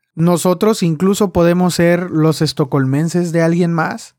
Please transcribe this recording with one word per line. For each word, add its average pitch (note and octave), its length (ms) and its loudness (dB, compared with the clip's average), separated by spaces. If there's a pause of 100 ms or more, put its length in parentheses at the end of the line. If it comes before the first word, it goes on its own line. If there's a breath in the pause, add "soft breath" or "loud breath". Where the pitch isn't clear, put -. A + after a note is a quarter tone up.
(140)
nosotros F3 680 0
incluso F#3 500 0
podemos F3 420 2
ser F3 360 0
los D#3 320 2
estocolmenses D3+ 880 -2
de E3 100 0
alguien E3+ 300 0
más, - 460 -6